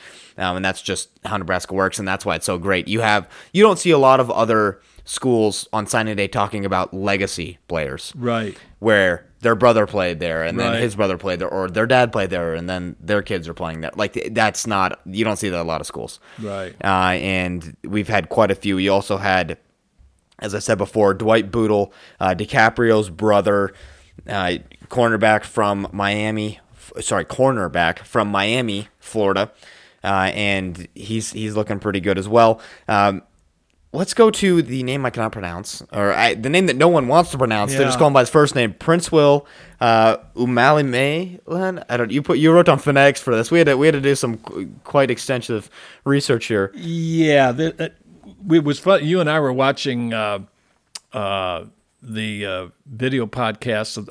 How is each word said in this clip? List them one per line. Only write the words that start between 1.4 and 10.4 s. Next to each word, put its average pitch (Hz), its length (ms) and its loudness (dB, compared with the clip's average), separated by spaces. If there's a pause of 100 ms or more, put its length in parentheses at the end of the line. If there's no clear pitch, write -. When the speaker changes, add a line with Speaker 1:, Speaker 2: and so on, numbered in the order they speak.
Speaker 1:
works, 95 260 -2
and 101 80 -8
that's 95 200 -6
why 95 80 0
it's 80 120 -4
so 92 120 -4
great. 90 280 -2
You 107 140 -2
have, 104 300 0 (240)
you 185 80 6
don't 208 160 6
see 180 120 0
a 156 80 6
lot 131 220 6
of 123 100 -2
other 107 500 0 (240)
schools 113 680 0
on 107 140 -4
signing 110 300 -2
day 98 120 -2
talking 101 380 -4
about 92 260 -4
legacy 95 680 -4 (100)
players. 73 480 -8
Speaker 2:
Right. 117 400 -6 (220)
Speaker 1:
Where 98 480 2 (140)
their 117 160 2
brother 113 300 4
played 90 340 -4
there, 80 240 -4